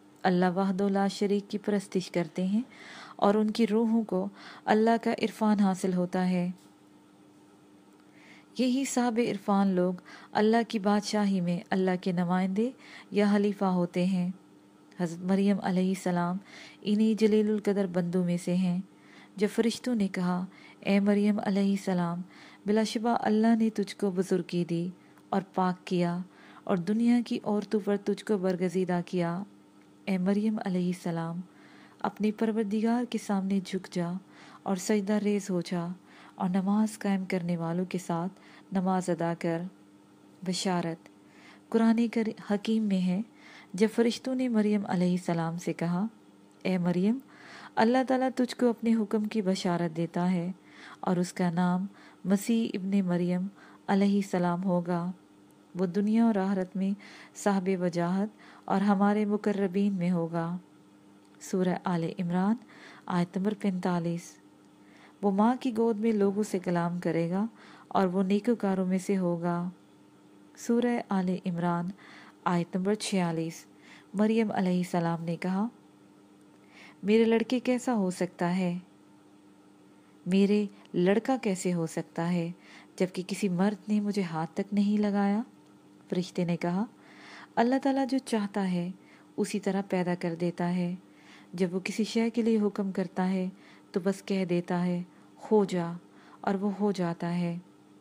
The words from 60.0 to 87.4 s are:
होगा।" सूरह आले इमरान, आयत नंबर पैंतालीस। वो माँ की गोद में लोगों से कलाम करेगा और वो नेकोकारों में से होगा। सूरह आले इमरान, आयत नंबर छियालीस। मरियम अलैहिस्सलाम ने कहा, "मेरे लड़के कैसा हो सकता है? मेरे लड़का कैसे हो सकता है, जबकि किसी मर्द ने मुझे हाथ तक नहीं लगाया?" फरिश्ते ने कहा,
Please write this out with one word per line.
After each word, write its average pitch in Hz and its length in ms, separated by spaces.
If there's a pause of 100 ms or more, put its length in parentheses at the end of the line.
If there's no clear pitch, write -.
होगा।" 170 500 (800)
सूरह 185 440
आले 170 220
इमरान, 185 500 (500)
आयत 175 300
नंबर 196 160
पैंतालीस। 180 840 (840)
वो 202 80
माँ 214 260
की 254 140
गोद 226 240
में 220 180
लोगों 202 300
से 208 160
कलाम 175 400
करेगा 170 500 (460)
और 190 120
वो 185 160
नेकोकारों 202 600
में 185 120
से 190 180
होगा। 175 560 (840)
सूरह 240 540
आले 185 340
इमरान, 175 460 (560)
आयत 175 300
नंबर 190 180
छियालीस। 165 720 (500)
मरियम 214 340
अलैहिस्सलाम 175 760
ने 170 120
कहा, 185 340 (1400)
"मेरे 220 200
लड़के 226 340
कैसा 247 320
हो 196 200
सकता 180 360
है? 180 340 (1500)
मेरे 202 420 (260)
लड़का 202 420
कैसे 190 340
हो 170 160
सकता - 360
है, 175 320 (440)
जबकि 185 240
किसी 190 260
मर्द 190 280 (120)
ने 214 120
मुझे 202 200
हाथ 165 340
तक 196 180
नहीं 202 240
लगाया?" 202 480 (640)
फरिश्ते 180 360
ने 170 100
कहा, 175 320 (720)